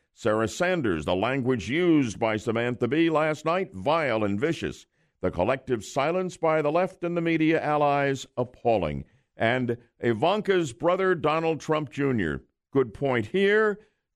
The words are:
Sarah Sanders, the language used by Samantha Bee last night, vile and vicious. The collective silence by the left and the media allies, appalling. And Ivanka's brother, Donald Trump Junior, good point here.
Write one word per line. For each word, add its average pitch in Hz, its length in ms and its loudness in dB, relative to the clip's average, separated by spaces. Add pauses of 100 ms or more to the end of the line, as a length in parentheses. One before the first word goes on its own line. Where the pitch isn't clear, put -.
(140)
Sarah 110 340 0
Sanders, 135 580 -2
the 92 100 0
language 117 540 0
used 143 500 2
by 110 180 0
Samantha 120 500 -2
Bee 160 220 2
last 156 360 0
night, 175 280 -2
vile 117 500 0
and 101 160 0
vicious. 120 460 -4 (360)
The 90 100 0
collective 113 540 -2
silence 170 500 -2
by 156 280 0
the 147 80 0
left 180 320 -2
and 175 120 -2
the 175 60 -2
media 160 420 2
allies, 143 640 0 (120)
appalling. 98 680 -2 (320)
And 120 400 0 (220)
Ivanka's 165 760 0
brother, 185 420 0
Donald 160 440 0
Trump 156 320 -2
Junior, 107 520 0 (300)
good 123 200 2
point 123 340 -2
here. 202 520 2 (360)